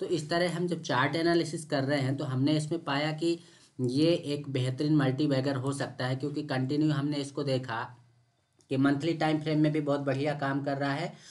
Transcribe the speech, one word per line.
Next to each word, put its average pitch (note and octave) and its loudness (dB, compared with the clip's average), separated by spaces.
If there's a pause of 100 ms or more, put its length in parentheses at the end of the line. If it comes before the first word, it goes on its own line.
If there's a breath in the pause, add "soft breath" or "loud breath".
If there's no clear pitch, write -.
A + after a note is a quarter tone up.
तो F#3+ -6
इस D#3 -2
तरह E3+ 0
हम F3 -2
जब E3+ -4
chart C#3+ 0
analysis E3 0
कर C3+ 0
रहे C#3+ 0
हैं, C3 0
तो D3 -4
हमने C3 2
इसमें D#3 -2
पाया D3 -2
कि E3+ 0 (420 loud breath)
ये C3 2
एक D3 0
बेहतरीन C3 0
मल्टीबैगर C3+ 2
हो C3+ -2
सकता B2+ -4
है, C3 0
क्योंकि D3 -4
continue D3 0
हमने D3 0
इसको C#3+ -4
देखा B2+ -4 (760)
कि C3+ 0
monthly C#3 2
time D#3 2
frame D3+ 2
में D3+ 4
भी D#3 0
बहुत C#3+ 0
बढ़िया C#3 0
काम C#3 -2
कर C#3 -2
रहा C#3 0
है E3 -4 (160 loud breath)